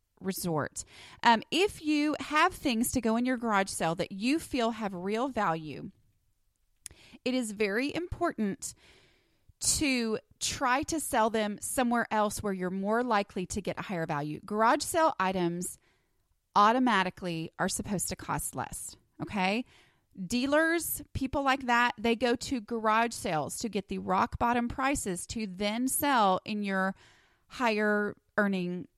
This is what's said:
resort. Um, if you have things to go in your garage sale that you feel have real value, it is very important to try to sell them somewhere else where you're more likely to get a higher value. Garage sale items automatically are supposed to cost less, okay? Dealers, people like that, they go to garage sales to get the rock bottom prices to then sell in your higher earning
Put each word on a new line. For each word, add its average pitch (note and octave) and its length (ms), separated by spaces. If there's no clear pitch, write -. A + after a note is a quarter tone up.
resort. F3 640
Um, A3+ 260
if F4+ 340
you D4+ 360
have D4+ 340
things A#3+ 380
to C4 80
go A3 160
in B3 100
your B3+ 100
garage G#3+ 320
sale E3 280
that - 160
you A#3 260
feel A#3+ 320
have G#3+ 240
real G#3 340
value, E3 640
it B3 100
is B3 180
very G#3+ 420
important D#4+ 800
to B3 580
try C4 460
to D#4+ 160
sell A3+ 280
them G#3 320
somewhere A#3+ 500
else G#3+ 320
where G3+ 100
you're F#3 180
more G3 320
likely G3+ 440
to - 140
get F3+ 180
a - 40
higher E3+ 240
value. D3+ 400
Garage A3 380
sale D#4+ 340
items F3+ 580
automatically G3 1040
are F3+ 100
supposed G3+ 400
to F#3 80
cost - 380
less, - 420
okay? G3 440
Dealers, D4+ 760
people C#4 280
like C4+ 240
that, A#3+ 320
they A#3 160
go A#3+ 220
to B3+ 240
garage A3+ 540
sales D#3 440
to A#3+ 100
get G3 200
the F#3+ 100
rock F#3+ 400
bottom A#3+ 300
prices C4 600
to A3 200
then G#3 400
sell A#3 560
in G#3 180
your F#3+ 320
higher G#3 680
earning F3+ 600